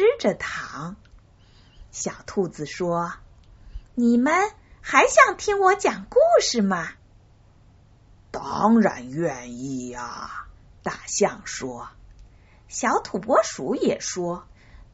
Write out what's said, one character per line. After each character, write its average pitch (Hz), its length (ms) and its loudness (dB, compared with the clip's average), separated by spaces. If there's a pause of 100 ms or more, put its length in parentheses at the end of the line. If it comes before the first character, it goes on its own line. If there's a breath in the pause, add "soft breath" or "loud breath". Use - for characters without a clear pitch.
(200)
着 196 140 0
糖。 - 600 -10 (960 soft breath)
小 - 220 -8 (120)
兔 190 220 -2
子 151 180 -10
说 170 480 -4 (800 soft breath)
：“你 240 240 4
们 339 340 2 (300 soft breath)
还 294 260 4
想 508 300 6
听 403 220 -2
我 381 160 6
讲 226 340 -2
故 - 80 2 (240)
事 233 220 0
吗 180 260 -2 (1400)
？”“当 185 500 4
然 127 280 0
愿 127 480 -6
意 127 320 -8
呀。” 120 580 -12 (340)
大 - 240 -8
象 - 400 -2
说。 120 440 -10 (800 soft breath)
小 254 320 0
土 - 200 -6
拨 262 240 2
鼠 160 320 -4
也 - 240 0
说 175 480 -6 (460 soft breath)